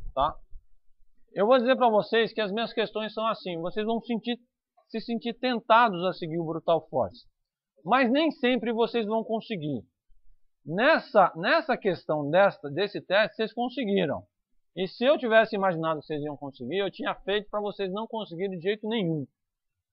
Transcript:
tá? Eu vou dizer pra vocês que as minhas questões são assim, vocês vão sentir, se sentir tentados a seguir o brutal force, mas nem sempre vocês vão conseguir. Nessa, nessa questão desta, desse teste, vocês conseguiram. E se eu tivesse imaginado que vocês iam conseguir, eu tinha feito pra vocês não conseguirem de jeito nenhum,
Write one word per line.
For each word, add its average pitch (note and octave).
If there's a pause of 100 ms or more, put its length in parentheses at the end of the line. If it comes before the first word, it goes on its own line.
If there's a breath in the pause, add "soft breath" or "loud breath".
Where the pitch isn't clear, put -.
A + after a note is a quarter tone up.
(120)
tá? C#3+ (1000)
Eu F#3+
vou B3+
dizer B3
pra B3
vocês A3
que -
as G3+
minhas A3
questões G#3+
são A3
assim, F#3+
vocês F3+
vão A3+
sentir, A#3+ (520)
se A3
sentir A#3
tentados A3+
a F#3
seguir E3+
o E3+
brutal E3
force, B2+ (600)
mas A#3
nem D4+
sempre A#3+
vocês A3+
vão A3
conseguir. E3+ (800)
Nessa, G3+
nessa B3
questão D#3
desta, E3+
desse E3
teste, G3+
vocês A3
conseguiram. G3 (500)
E F3+
se -
eu D4
tivesse A3+
imaginado D#3+
que -
vocês D3+
iam D3
conseguir, C#3
eu G3
tinha G3
feito G3+
pra G#3
vocês G3+
não G#3+
conseguirem F#3
de D3+
jeito G#3+
nenhum, E3 (680)